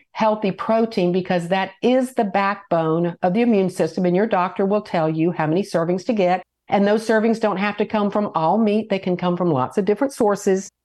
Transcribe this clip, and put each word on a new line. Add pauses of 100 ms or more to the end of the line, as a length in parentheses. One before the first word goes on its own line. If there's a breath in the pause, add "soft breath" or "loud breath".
(120)
healthy
protein,
because
that (100)
is
the
backbone
of
the
immune
system.
And
your
doctor
will
tell
you
how
many
servings
to
get. (260)
And
those
servings
don't
have
to
come
from
all
meat.
They
can
come
from
lots
of
different
sources. (140)